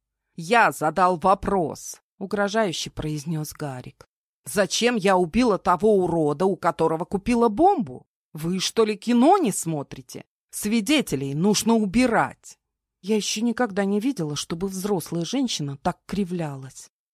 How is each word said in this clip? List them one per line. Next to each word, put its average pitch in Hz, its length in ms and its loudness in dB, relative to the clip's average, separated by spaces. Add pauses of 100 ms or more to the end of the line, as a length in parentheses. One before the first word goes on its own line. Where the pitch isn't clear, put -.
(360)
«Я 185 360 4
задал 175 460 2
вопрос», 190 840 -2 (200)
угрожающе 202 720 -2
произнес 151 640 -6
Гарик. 131 540 -14 (380)
«Зачем 214 500 0
я 190 220 4
убила 185 400 2
того 185 380 2
урода, 165 500 2
у 190 100 0
которого 165 500 0
купила 233 440 2
бомбу? 226 560 2 (280)
Вы, 165 260 -4
что 220 260 2
ли, 214 100 0
кино 247 440 4
не 254 120 2
смотрите? - 720 -8 (260)
Свидетелей 208 840 0
нужно 202 400 2
убирать!» 214 840 0 (420)
Я 208 140 -2
еще 214 260 -4
никогда 220 440 0
не 202 140 0
видела, 190 360 -4
чтобы 175 320 -6
взрослая 185 580 -4
женщина 160 520 -4
так - 280 -4
кривлялась. 165 840 -6 (240)